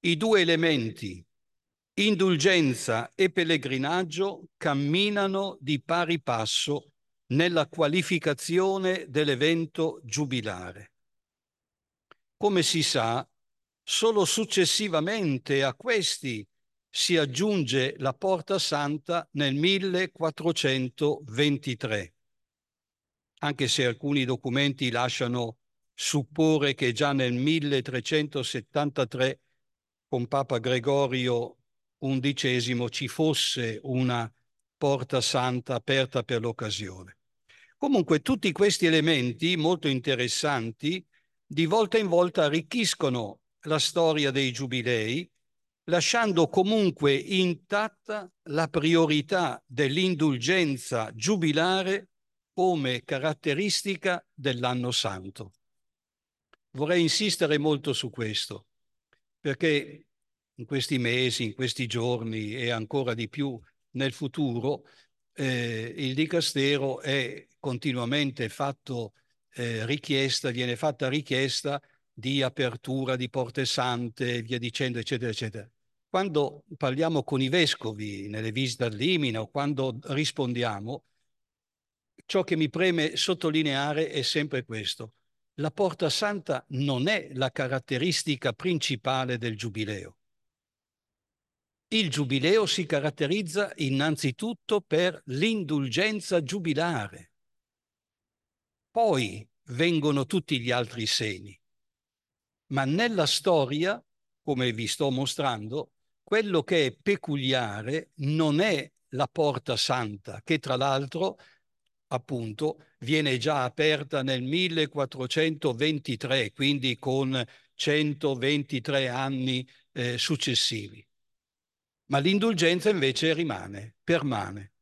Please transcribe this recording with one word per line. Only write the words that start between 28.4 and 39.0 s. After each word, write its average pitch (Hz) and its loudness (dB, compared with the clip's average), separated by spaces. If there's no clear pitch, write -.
con 123 -2
Papa 135 0
Gregorio 123 0
undicesimo 127 0
ci 131 -6
fosse 127 0
una 123 0
Porta 139 2
Santa 127 0
aperta 131 0
per 117 0
l'occasione. 101 -6
Comunque 190 4
tutti 214 0
questi 196 4
elementi 156 2